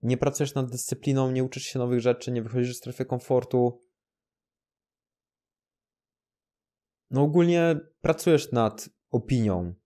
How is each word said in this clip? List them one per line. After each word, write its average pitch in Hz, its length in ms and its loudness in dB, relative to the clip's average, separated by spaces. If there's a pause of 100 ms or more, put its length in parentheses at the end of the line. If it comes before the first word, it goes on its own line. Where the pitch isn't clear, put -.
nie 127 140 0
pracujesz 139 380 -2
nad 131 160 -4
dyscypliną, 131 600 -2
nie 127 140 0
uczysz 127 180 -10
się - 160 -8
nowych 123 220 0
rzeczy, 120 320 0
nie 117 100 -2
wychodzisz 123 260 -2
ze 123 60 -6
strefy 123 300 -10
komfortu, 123 760 0 (3250)
no 131 120 2
ogólnie 170 580 4 (200)
pracujesz 156 520 2
nad 113 360 0 (220)
opinią 104 640 0 (120)